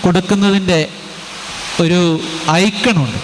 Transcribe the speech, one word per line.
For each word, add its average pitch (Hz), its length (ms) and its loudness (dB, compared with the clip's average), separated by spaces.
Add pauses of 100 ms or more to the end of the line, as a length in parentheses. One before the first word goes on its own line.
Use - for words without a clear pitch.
കൊടുക്കുന്നതിൻ്റെ 190 760 2 (1040)
ഒരു 170 180 4 (640)
ഐക്കണുണ്ട്. 190 600 0